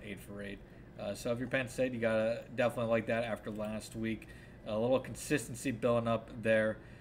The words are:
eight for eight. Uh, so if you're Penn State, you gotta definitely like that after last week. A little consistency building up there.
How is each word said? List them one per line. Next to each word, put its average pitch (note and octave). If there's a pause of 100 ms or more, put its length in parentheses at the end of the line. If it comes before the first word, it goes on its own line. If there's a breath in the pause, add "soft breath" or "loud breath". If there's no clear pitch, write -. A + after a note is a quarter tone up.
eight G2
for G2+
eight. G2+ (400 loud breath)
Uh, G#2
so A#2+
if A#2+
you're B2+
Penn B2+
State, C3
you A#2
gotta A2+ (140)
definitely A#2
like A2+
that A#2
after A2
last G#2+
week. A2 (400 loud breath)
A G#2+
little B2
consistency B2+
building A#2
up A2+ (120)
there. A2 (240 loud breath)